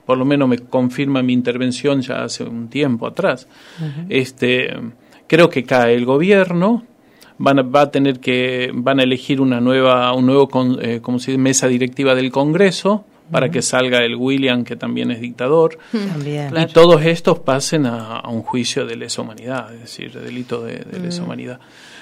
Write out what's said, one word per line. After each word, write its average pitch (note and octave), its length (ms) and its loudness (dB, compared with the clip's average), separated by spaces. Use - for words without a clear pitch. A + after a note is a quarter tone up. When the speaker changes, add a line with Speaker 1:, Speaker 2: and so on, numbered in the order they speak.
Speaker 1:
Por B2+ 120 2
lo B2+ 60 0
menos C#3+ 240 2
me B2 120 2
confirma C3 640 -2
mi B2+ 120 0
intervención B2 680 -2
ya B2 220 -6
hace B2 220 -10
un A#2 240 -12
tiempo B2 380 -2
atrás. C3+ 400 -2
Speaker 2:
Ujú. D#3 280 -10
Speaker 1:
Este, B2+ 600 0
creo D#3+ 220 6
que C3+ 160 -2
cae A#2+ 300 4
el A#2+ 100 0
gobierno, F3+ 800 2
van C#3 160 4
a, C3+ 60 4
va C3 200 4
a C#3 80 2
tener C#3 280 0
que, B2+ 540 -2
van C3+ 260 0
a C3 40 4
elegir B2+ 380 0
una B2+ 200 2
nueva, B2+ 520 2
un B2+ 140 2
nuevo C#3 220 4
con, B2+ 360 0
eh, A#2 160 -4
como B2 180 -4
se B2 120 -6
dice, C3+ 100 0
mesa C3 280 2
directiva B2+ 440 0
del B2+ 180 0
Congreso, F3 760 0
para B2+ 140 0
Speaker 2:
Ujú. D#3+ 80 -4
Speaker 1:
que B2 80 -2
salga B2+ 420 0
el A#2 140 -2
William, C3 480 0
que A2+ 100 -8
también B2 360 -6
es A2+ 100 -8
dictador, C3+ 560 0
Speaker 3:
Hmm. G#3 160 -4
Speaker 2:
También. D3 380 -8
Speaker 1:
y - 20 -10
Speaker 3:
Claro. E3 240 -2
Speaker 1:
todos E3 320 8
estos E3 340 2
pasen C#3 460 0
a, A#2 320 -6
a - 120 -12
un A2+ 120 -4
juicio B2 460 -4
de A#2 100 -10
lesa A#2+ 240 -8
humanidad, A#2 520 -10
es A#2 80 -20
decir, - 300 -16
de B2 100 -16
delito B2 420 -10
de, - 160 -12
de - 200 -12
lesa - 220 -8
Speaker 2:
Mm. - 40 -8
Speaker 1:
humanidad. B2 340 -12